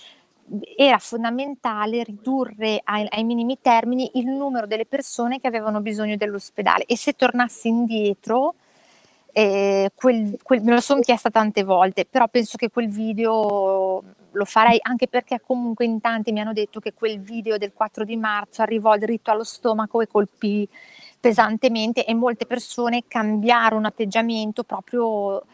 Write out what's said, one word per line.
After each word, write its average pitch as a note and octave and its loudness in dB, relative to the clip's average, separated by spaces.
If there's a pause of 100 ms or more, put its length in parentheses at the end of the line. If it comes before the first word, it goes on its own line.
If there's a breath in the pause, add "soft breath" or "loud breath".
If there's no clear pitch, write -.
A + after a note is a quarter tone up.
(760 soft breath)
Era C4 6
fondamentale A#3 -4
ridurre A3 -4
ai, G#3 -2
ai G#3+ -4
minimi A#3 -2
termini A#3+ 2
il B3 0
numero C4+ -4
delle A3 -4
persone C4 -4
che - -8
avevano A3 -2
bisogno G#3+ -2
dell'ospedale. G3+ -2
E A#3 -2
se - -2
tornassi A#3+ 0
indietro, A3+ 0 (800 soft breath)
eh, G3 2
quel, A3+ 0
quel, B3 2
me A#3 4
lo A#3+ 6
son C#4 2
chiesta A#3 2
tante G#3+ 2
volte, F#3+ 4
però A#3+ 2
penso A#3 0
che A#3 -2
quel A#3 -2
video G3+ 0 (260)
lo G3+ -2
farei, A3+ 6
anche B3 -2
perché B3 -4
comunque A#3+ -2
in A3+ -2
tanti A3+ -2
mi G#3 -2
hanno A3 -6
detto G#3+ -4
che G#3 -8
quel A3 -4
video A3 -4
del G3+ -6
quattro A3 -4
di G#3+ -6
marzo G#3+ -4
arrivò A3 4
dritto A3 -2
allo G#3+ 0
stomaco A3 -2
e A3 0
colpì G#3 0 (500 loud breath)
pesantemente, A3 2
e A3+ -2
molte A#3 0
persone A#3+ -4
cambiarono A3 2
atteggiamento A3 -2
proprio G#3 -4 (100)